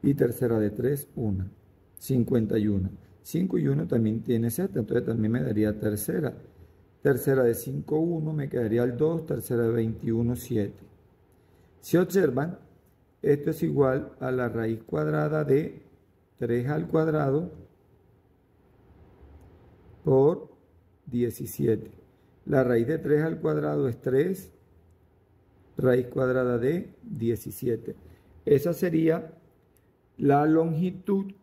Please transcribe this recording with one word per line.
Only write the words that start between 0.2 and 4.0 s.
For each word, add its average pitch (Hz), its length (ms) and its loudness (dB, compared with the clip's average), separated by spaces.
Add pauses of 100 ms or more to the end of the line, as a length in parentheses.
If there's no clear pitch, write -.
de 107 120 0
tres, 139 460 -4
una, 98 340 -4 (480)
cincuenta 117 600 0
y 107 100 0
una. 95 220 0 (320)
Cinco 185 360 -2
y 151 80 0
uno 143 200 0
también 113 360 0